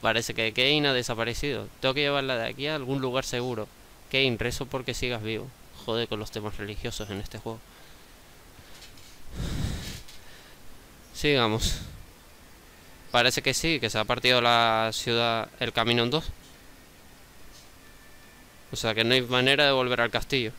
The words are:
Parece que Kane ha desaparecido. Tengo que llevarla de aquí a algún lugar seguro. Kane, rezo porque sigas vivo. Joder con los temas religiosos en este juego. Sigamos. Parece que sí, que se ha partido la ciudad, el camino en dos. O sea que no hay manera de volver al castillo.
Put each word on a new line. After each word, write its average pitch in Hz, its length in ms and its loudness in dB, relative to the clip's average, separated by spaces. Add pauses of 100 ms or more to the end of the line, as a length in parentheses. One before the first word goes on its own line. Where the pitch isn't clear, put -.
Parece 113 320 0
que 113 200 0
Kane 143 340 4
ha 139 60 2
desaparecido. 117 720 -2 (140)
Tengo 131 120 2
que 143 80 0
llevarla 139 340 0
de 113 120 -2
aquí 127 180 -6
a 156 100 -2
algún 135 240 -2
lugar 131 260 -2
seguro. 120 420 -4 (440)
Kane, 135 280 4
rezo 120 260 -4
porque 131 300 -6
sigas 123 260 -4
vivo. 110 260 -6 (380)
Joder 117 220 -2
con 107 120 -4
los 107 120 -8
temas 104 260 -8
religiosos 107 540 -8
en 98 80 -4
este 107 180 -10
juego. 113 220 -8 (3500)
Sigamos. 120 600 2 (1400)
Parece 120 320 4
que 135 100 2
sí, 160 260 0
que 110 120 -2
se 110 80 0
ha 107 60 2
partido 123 360 4
la 117 520 6
ciudad, 117 560 0 (100)
el 120 140 -2
camino 120 300 4
en 120 60 2
dos. 151 160 -2 (2500)
O 131 40 -8
sea 110 200 0
que 113 80 2
no 117 100 6
hay 131 80 6
manera 127 460 4
de 139 40 6
volver 123 300 2
al 117 80 2
castillo. 117 500 -2